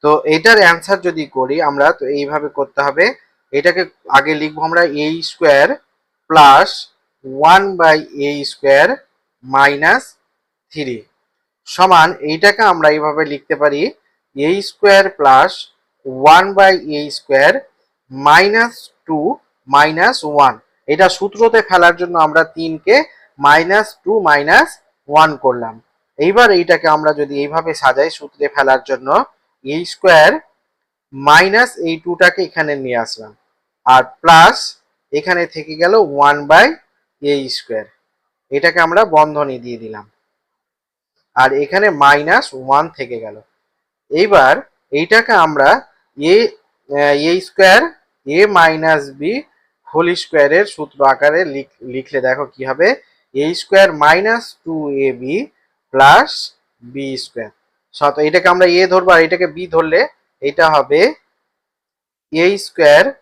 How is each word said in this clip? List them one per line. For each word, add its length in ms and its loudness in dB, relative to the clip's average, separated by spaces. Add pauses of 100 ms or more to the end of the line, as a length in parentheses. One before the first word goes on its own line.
তো 80 2 (240)
এটার 280 2
অ্যান্সার 440 0
যদি 180 -6 (120)
করি 180 -4 (140)
আমরা 180 0 (120)
তো 40 -8 (140)
এইভাবে 300 -6 (100)
করতে 300 -6
হবে, 180 -4 (480)
এটাকে 280 -2 (360)
আগে 240 0
লিখবো 260 -8
আমরা 160 0 (200)
এ 20 -4 (240)
স্কয়ার 380 2 (640)
প্লাস 400 6 (560)
ওয়ান 380 2 (180)
by 160 4 (300)
এ 20 -4 (220)
স্কয়ার 360 2 (560)
মাইনাস 600 0 (680)
থ্রি 260 -10 (720)
সমান 420 2 (220)
এইটাকে 300 0 (100)
আমরা 240 0
এইভাবে 280 -4 (100)
লিখতে 280 -8
পারি 200 0 (540)
এ 140 -4 (200)
স্কয়ার 360 2 (140)
প্লাস 320 4 (540)
ওয়ান 400 4 (120)
by 160 6 (240)
এ 20 -6 (180)
স্কয়ার 360 0 (580)
মাইনাস 640 0 (340)
টু 120 -6 (480)
মাইনাস 500 0 (160)
ওয়ান। 220 2 (320)
এটা 200 2 (100)
সূত্রতে 420 0 (100)
ফেলার 320 2
জন্য 140 -8 (100)
আমরা 180 0 (140)
তিন 160 -8 (120)
কে 100 2 (440)
মাইনাস 480 2 (160)
টু 80 -6 (180)
মাইনাস 400 2 (400)
ওয়ান 220 2 (120)
করলাম। 320 -4 (440)
এইবার 280 2 (120)
এইটাকে 360 -2
আমরা 240 -2
যদি 140 -6 (100)
এইভাবে 280 -6 (100)
সাজাই 360 0
সূত্রে 280 -10 (100)
ফেলার 340 0
জন্য 200 -8 (560)
এ 120 -8 (140)
স্কয়ার 400 4 (840)
মাইনাস 560 2 (180)
এই 160 -6
টুটাকে 440 -2
এখানে 260 -6 (100)
নিয়ে 220 -4
আসলাম, 260 -18 (540)
আর 180 4 (180)
প্লাস 360 6 (560)
এখানে 300 -4 (100)
থেকে 280 -14
গেল 120 0 (200)
ওয়ান 240 2 (140)
by 160 6 (540)
এ 120 -2 (240)
স্কয়ার, 280 -10 (680)
এটাকে 340 -2
আমরা 160 0 (140)
বন্ধনী 500 -2
দিয়ে 180 -14
দিলাম, 220 -18 (1300)
আর 140 2 (140)
এখানে 240 -2 (160)
মাইনাস 420 2 (200)
ওয়ান 200 0 (120)
থেকে 280 -12
গেল। 120 -16 (760)
এইবার 420 2 (460)
এইটাকে 340 0 (120)
আমরা 240 0 (480)
এ, 180 0 (540)
আহ, 260 0 (140)
এ 20 0 (160)
স্কয়ার 340 4 (460)
এ 120 -2 (180)
মাইনাস 460 2 (160)
বি 140 -6 (540)
হোল 200 -2 (140)
স্কয়ার 360 -2
এর 80 0 (100)
সূত্র 220 -16 (160)
আকারে 280 0 (120)
লিখ-, 260 -14 (140)
লিখলে 340 -8
দেখো 260 -4
কি 160 -18
হবে, 180 -2 (480)
এ 100 -2 (160)
স্কয়ার 280 0 (140)
মাইনাস 400 0 (200)
টু 120 -10 (300)
এ 40 -2 (120)
বি 140 -8 (580)
প্লাস 380 4 (520)
বি 240 -14 (160)
স্কয়ার। 280 -16 (440)
সত-, 320 -2
এটাকে 260 0
আমরা 140 2 (120)
এ 20 4 (120)
ধরবো 220 0
আর 120 4
এটাকে 280 -4
বি 80 -12 (120)
ধরলে 260 0 (400)
এটা 240 -2 (100)
হবে 260 0 (1300)
এ 120 0 (200)
স্কয়ার 380 4 (180)